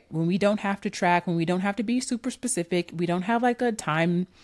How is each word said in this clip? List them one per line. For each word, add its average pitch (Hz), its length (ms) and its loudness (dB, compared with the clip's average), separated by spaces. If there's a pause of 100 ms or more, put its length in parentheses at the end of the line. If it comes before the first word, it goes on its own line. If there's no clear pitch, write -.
When 165 180 -2
we 180 120 2
don't 202 220 2
have 202 220 -4
to 208 80 -4
track, 175 360 2
when 175 80 0
we 170 100 0
don't 180 160 0
have 202 160 -2
to 247 60 -2
be 240 180 -2
super 247 300 -4
specific, 175 640 -2
we 170 120 -2
don't 175 160 0
have, 233 200 0
like, 247 180 2
a 240 120 2
time 175 560 0 (160)